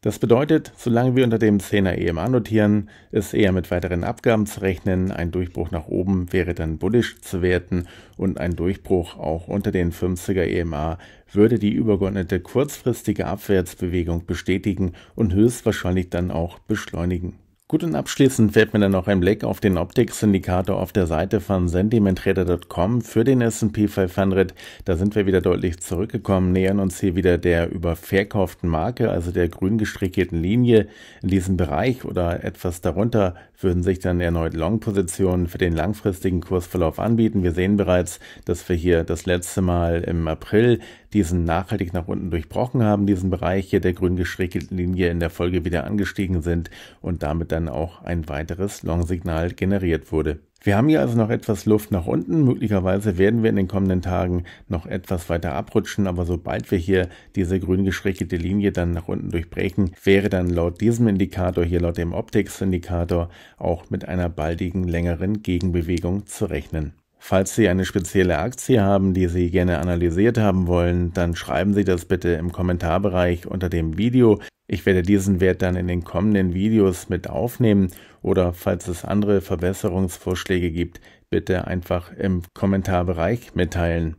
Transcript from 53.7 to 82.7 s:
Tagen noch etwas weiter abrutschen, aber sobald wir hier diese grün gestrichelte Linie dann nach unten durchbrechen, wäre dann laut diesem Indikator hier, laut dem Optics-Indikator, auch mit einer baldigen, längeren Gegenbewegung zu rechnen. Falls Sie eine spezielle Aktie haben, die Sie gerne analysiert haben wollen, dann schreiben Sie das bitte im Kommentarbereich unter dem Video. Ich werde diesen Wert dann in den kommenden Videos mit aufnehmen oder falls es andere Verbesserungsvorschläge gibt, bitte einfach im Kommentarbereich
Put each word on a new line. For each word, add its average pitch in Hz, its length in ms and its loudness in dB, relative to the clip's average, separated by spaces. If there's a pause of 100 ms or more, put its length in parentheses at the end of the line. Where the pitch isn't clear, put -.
Tagen 90 420 0 (240)
noch 85 160 -4
etwas 92 460 -6
weiter 85 220 -2
abrutschen, 101 540 -2
aber 90 200 -2
sobald 87 440 -4
wir 98 80 2
hier 90 300 2 (280)
diese 92 240 0
grün 92 240 0
gestrichelte 95 520 -2
Linie 98 360 0
dann 87 180 0
nach 85 160 -4
unten - 240 -6
durchbrechen, 92 600 -2 (100)
wäre 98 260 4
dann 90 220 0
laut 87 300 -2
diesem 117 280 2
Indikator 92 560 0
hier, 85 160 0
laut 85 180 -2
dem 85 140 -4
Optics-Indikator, 87 1160 -2 (280)
auch 82 320 -4
mit 98 180 -6
einer 90 200 -2
baldigen, 87 600 -4
längeren 87 540 -2
Gegenbewegung 87 840 -2
zu - 200 -6
rechnen. 73 480 -6 (240)
Falls - 360 0
Sie 110 140 4
eine 92 160 2
spezielle 90 540 0
Aktie 117 440 0
haben, 98 320 2
die 92 120 2
Sie 87 240 0
gerne 90 280 2
analysiert 87 600 2
haben 95 280 2
wollen, 87 460 2
dann 87 220 0
schreiben 90 400 0
Sie 101 100 4
das 90 200 0
bitte 87 260 0
im 85 220 -2
Kommentarbereich 90 920 0
unter 92 220 -4
dem 82 300 -2
Video. 113 420 4 (280)
Ich - 180 -6
werde 92 160 4
diesen 95 380 2
Wert 92 220 2
dann 90 140 0
in 92 120 -2
den 87 160 -2
kommenden 95 500 0
Videos 98 540 2
mit 87 200 -4
aufnehmen 104 600 2 (340)
oder 90 300 2
falls 92 340 -4
es 87 180 -6
andere 101 360 0
Verbesserungsvorschläge 92 1300 -2
gibt, 85 300 -6 (300)
bitte 92 360 -2
einfach 90 460 -4
im 92 300 -2 (100)
Kommentarbereich 92 1000 -2